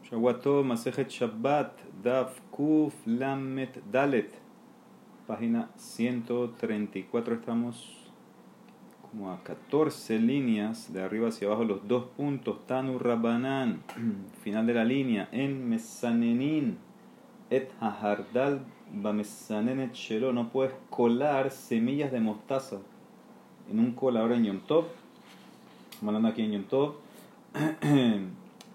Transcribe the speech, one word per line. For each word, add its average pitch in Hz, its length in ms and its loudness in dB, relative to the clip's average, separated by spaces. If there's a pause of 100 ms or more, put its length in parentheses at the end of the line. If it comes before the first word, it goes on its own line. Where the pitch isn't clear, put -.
(100)
Shavuot 117 320 2
Tov, 143 220 4
Masejet 123 440 -2
Shabbat, 123 920 -2
Daf 127 380 0 (100)
Kuf 151 420 2 (140)
Lamet 135 720 -2 (120)
Dalet, 131 420 2 (880)
página 117 520 -2
ciento 120 800 -2
treinta 107 400 -2
y 92 60 -6
cuatro, 117 320 -2
estamos 117 720 -6 (1000)
como 101 220 -10
a 90 140 -10
catorce 139 720 0
líneas, 117 760 0
de 95 80 -4
arriba 107 280 0
hacia 107 180 -4
abajo, 107 160 0
los 101 240 -2
dos 123 200 0 (100)
puntos, 139 500 -4
Tanu 131 320 -2
Rabbanan, 120 840 0 (260)
<clears throat> 98 320 -10
final 110 240 0
de 120 80 2
la 113 100 4
línea, 123 460 2
en 135 380 -2
Mesanenin, 117 1080 0 (720)
Et 135 220 0 (100)
Hahardal 110 840 0 (280)
Bamesanenet 107 1000 -2
Shelo, 120 400 -2
no 120 180 -2
puedes 131 220 0 (180)
colar 135 640 2
semillas 131 580 0
de 127 80 -2
mostaza 110 600 -2 (920)
en 107 80 0
un 120 140 4
colador 120 400 2
en 117 120 4
Yom 98 220 -2
Tov, 160 200 4 (1040)
estamos 104 160 -6
hablando 110 200 4
aquí 110 140 0
en 107 100 0
Yom 101 120 -2
Tov, 143 300 2 (600)
<clears throat> 127 840 2 (340)